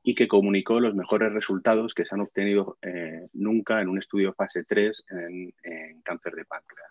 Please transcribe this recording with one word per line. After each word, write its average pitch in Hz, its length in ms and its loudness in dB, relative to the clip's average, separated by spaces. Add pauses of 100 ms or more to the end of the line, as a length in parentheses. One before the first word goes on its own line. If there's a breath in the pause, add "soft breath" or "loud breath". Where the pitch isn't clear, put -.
y - 100 2
que 120 120 4
comunicó 101 540 4
los 110 140 2
mejores 107 360 2
resultados 107 600 0
que 87 100 -2
se - 100 -10
han 101 60 -4
obtenido, 101 600 0
eh, 85 500 -10
nunca 110 480 0
en 95 80 -2
un 92 100 -2
estudio 95 360 0
fase 95 320 -4
tres 104 440 0
en, 90 440 -10 (100)
en 80 380 -16
cáncer 82 340 -10
de 78 80 -12
páncreas. - 480 -18